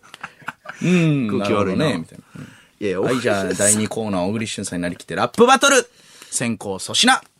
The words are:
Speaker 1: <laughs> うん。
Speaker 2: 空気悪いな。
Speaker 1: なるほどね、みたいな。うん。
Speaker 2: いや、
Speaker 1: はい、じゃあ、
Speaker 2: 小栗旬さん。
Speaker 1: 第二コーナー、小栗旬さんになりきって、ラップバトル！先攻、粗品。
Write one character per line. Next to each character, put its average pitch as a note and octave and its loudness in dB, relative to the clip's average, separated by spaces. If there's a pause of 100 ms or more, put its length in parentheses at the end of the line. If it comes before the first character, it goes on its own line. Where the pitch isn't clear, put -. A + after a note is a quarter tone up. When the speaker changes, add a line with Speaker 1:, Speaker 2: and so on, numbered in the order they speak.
(840)
Speaker 1:
<laughs> - -
う - -2
ん。 D#3 2
Speaker 2:
空 G2+ -2
気 G2+ 0
悪 G2 0
い F2+ -2
な。 - 0
Speaker 1:
な C#3 0
る F2+ -4
ほ - -
ど - -
ね、 - -
み D#2+ -10
た - -20
い - -20
な。 - -20 (120)
う - -20
ん。 - -12
Speaker 2:
い G2 0
や、 F2+ -2
Speaker 1:
は A#2 0
い、 C3 -2
じ A2+ 0
ゃ G2+ 0
あ、 F#2+ -2
Speaker 2:
小 F#2 -4
栗 F#2 -2
旬 - -6
さ G2+ 2
ん。 - 6
Speaker 1:
第 G#2 4
二 G#2+ -2
コ A2+ -6
ー G#2+ -4
ナ F#2+ 0
ー、 F2 0
小 G2+ -2
栗 A2 -4
旬 G#2+ -8
さ F#2 -8
ん - -4
に F2 -4
な F2 -4
り E2+ -10
き - -18
っ - -20
て、 E2 -8
ラ G#2 0
ッ - -
プ A#3 4
バ C4 6
ト - 4
ル！ C#4 4 (420)
先 A#2 -4
攻、 F#2+ -8
粗 A2 -8
品。 - 4 (180)